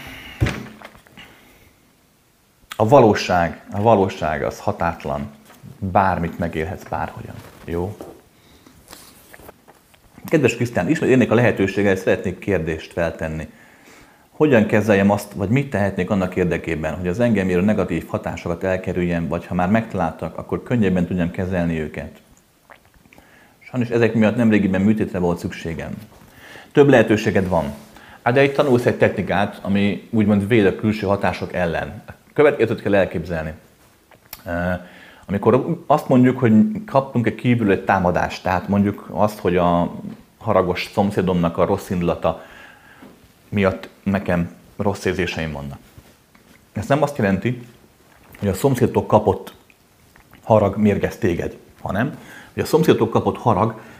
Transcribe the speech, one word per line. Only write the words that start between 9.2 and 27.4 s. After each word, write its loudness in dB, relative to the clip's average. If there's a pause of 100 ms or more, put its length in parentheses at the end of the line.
Kedves 2
Krisztián, -2
ismét 0
élnék 4
a 4
lehetőséggel, 2
szeretnék -2
kérdést -4
feltenni. -6 (840)
Hogyan 4
kezeljem 4
azt, -2
vagy -4
mit 0
tehetnék -2
annak -2
érdekében, -2
hogy -6
az -4
engem 2
érő 2
negatív 0
hatásokat -6
elkerüljem, -2
vagy -6
ha -8
már 0
megtaláltak, -4
akkor -6
könnyebben 0
tudjam -2
kezelni -4
őket? -10 (1400)
Sajnos -6
ezek 2
miatt 4
nemrégiben 2
műtétre 0
volt 0
szükségem. -10 (800)
Több 6
lehetőséged 4